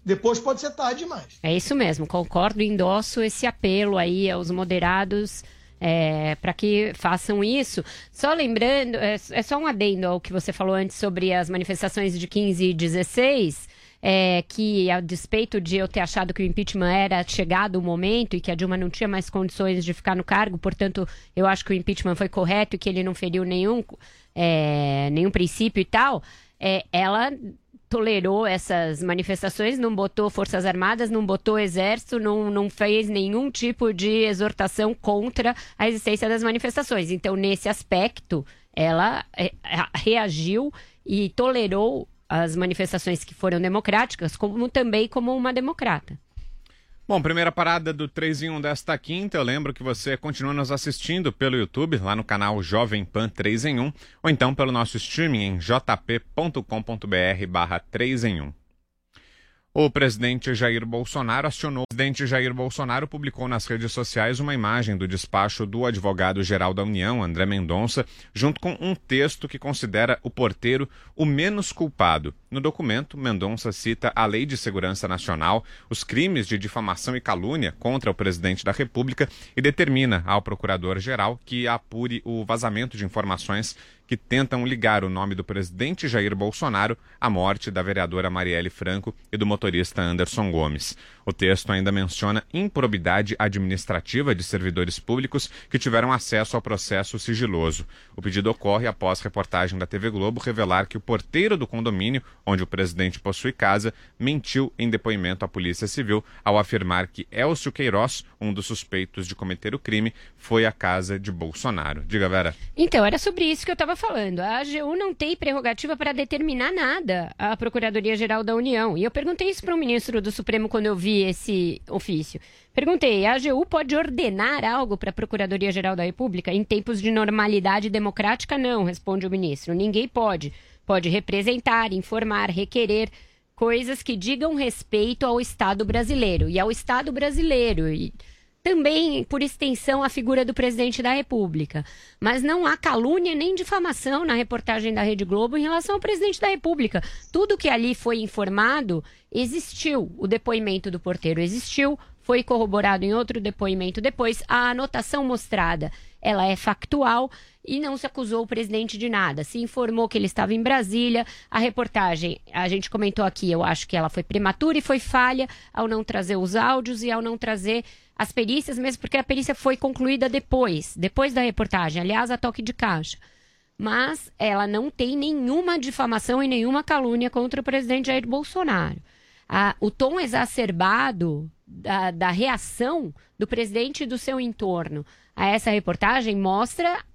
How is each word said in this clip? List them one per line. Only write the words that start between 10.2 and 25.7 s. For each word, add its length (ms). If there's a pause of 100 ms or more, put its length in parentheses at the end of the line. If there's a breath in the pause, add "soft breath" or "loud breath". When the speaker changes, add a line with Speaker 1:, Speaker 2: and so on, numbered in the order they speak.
Speaker 2:
que 120
você 200
falou 240
antes 200
sobre 380
as 160
manifestações 680
de 120
quinze 380
e 80
dezesseis, 920 (320 loud breath)
é, 460
que 440
a 100
despeito 600
de 180
eu 100
ter 120
achado 320
que 100
o 40
impeachment 460
era 340
chegado 500
o 60
momento 540
e 40
que 120
a 20
Dilma 220
não 140
tinha 180
mais 200
condições 560
de 80
ficar 220
no 80
cargo, 340
portanto, 520 (260 loud breath)
eu 120
acho 180
que 80
o 20
impeachment 400
foi 140
correto 480
e 20
que 100
ele 140
não 120
feriu 280
nenhum, 400 (520 loud breath)
é, 760
nenhum 200
princípio 500